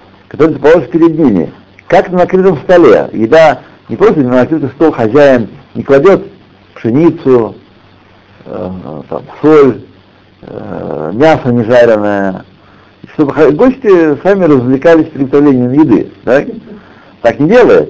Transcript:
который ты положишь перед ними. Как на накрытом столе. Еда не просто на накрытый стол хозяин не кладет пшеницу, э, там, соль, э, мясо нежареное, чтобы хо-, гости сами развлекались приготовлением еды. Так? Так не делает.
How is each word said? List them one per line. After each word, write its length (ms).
который 280
ты 40
положишь 300
перед 280
ними. 360
Как 220
на 100
накрытом 440
столе. 500
Еда 480
не 80
просто 260
на 100
накрытый 380
стол 220
хозяин 560
не 100
кладет 420
пшеницу, 840
э, 260
там, 160
соль, 420
э, 720
мясо 360
нежареное, 920
чтобы 200
хо-, 180
гости 720
сами 220
развлекались 600
приготовлением 640
еды. 400
Так? 240
Так 180
не 80
делает. 420